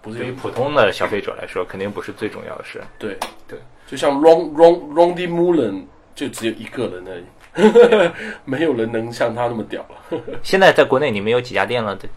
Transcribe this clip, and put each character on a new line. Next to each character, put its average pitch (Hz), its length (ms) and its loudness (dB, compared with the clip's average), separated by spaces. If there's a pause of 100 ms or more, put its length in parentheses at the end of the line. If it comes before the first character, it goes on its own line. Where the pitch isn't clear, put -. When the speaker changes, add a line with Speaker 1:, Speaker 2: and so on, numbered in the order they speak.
Speaker 1:
不 110 100 -14
是 117 60 -12
一 - 20 -12
个 123 60 -8
Speaker 2:
对 127 60 -8
于 123 40 -10
普 104 160 -10
通 143 240 -4
的 107 180 4
消 90 140 -4
费 101 120 -4
者 - 220 -8
来 92 60 -12
说， 92 180 -6
肯 95 140 -14
定 98 100 -6
不 98 120 -10
是 104 100 -12
最 104 180 -8
重 - 160 -14
要 - 120 -12
的 - 60 -16
事。 - 160 -16 (200)
Speaker 1:
对。 98 180 -10 (300)
Speaker 2:
对。 - 100 -18 (300)
Speaker 1:
就 135 100 -12
像 143 240 0
Ron-, 165 320 6
Ron-, 165 400 4
Rondi 175 340 2
Mullen 156 580 0 (280)
就 139 140 -8
只 113 200 -6
有 107 60 -2
一 107 120 -12
个 110 220 -8
人 90 200 -12
而 92 100 -12
已， 208 960 4 (180)
<laughs> - 160 -16
没 135 160 -4
有 156 120 2
人 113 180 -2
能 113 200 -4
像 117 220 -2
他 120 140 -2
那 120 60 -4
么 110 100 -6
屌 - 260 -10
了。 - 320 -10 (100)
<laughs> - 120 -8
Speaker 2:
现 190 160 0
在 180 120 8
在 147 120 4
国 131 160 2
内 147 100 0
你 104 100 -2
们 107 120 -2
有 123 100 2
几 120 140 -10
家 95 100 2
店 117 180 -4
了？ 101 120 -4
对。 - 220 -12